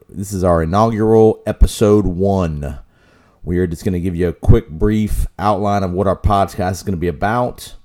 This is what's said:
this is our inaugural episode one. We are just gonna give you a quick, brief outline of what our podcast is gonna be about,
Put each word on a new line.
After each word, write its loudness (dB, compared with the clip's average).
this -12
is -4
our 2
inaugural 2
episode 2
one. -2
We -4
are 0
just -8
gonna -2
give -4
you 0
a -4
quick, 4
brief -2
outline 0
of -4
what 0
our 0
podcast 0
is -10
gonna -4
be -4
about, -4